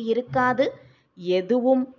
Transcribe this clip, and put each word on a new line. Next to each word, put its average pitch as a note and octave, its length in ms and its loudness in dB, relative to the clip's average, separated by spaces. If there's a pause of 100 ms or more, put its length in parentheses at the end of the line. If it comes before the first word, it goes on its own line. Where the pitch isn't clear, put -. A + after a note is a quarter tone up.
இருக்காது. B3 640 0 (680)
எதுவும் A#3+ 520 2 (140)